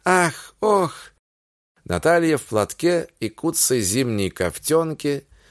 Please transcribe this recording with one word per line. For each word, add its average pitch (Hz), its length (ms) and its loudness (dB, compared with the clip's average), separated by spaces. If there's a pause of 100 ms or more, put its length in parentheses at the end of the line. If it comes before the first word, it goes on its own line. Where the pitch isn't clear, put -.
Ах, 180 560 0
ох!" 196 520 0 (720)
Наталья 160 520 2
в 127 60 -4
платке 160 680 -2 (120)
и 110 80 -2
куцей 135 540 0
зимней 104 480 0
кофтенке 147 960 -2 (260)